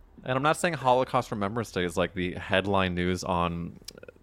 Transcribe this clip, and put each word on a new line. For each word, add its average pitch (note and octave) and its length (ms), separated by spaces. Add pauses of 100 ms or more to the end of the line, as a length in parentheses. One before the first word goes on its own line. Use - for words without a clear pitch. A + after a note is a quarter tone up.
(240)
And B2+ 120
I'm C3+ 80
not D#3+ 140
saying F3 160
Holocaust B2+ 580
Remembrance G#2+ 400
Day F#2 120
is, E2+ 120
like, F2 180
the F2+ 200
headline F#2+ 600
news F2+ 300
on F2 540 (440)